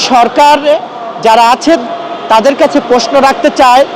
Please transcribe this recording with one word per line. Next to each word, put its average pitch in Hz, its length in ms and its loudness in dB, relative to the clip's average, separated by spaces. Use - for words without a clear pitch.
সরকার 285 460 2
যারা 226 180 4
আছেন 311 240 0
তাদের 226 260 2
কাছে 285 220 0
প্রশ্ন 247 240 0
রাখতে - 220 -2
চায় 262 240 4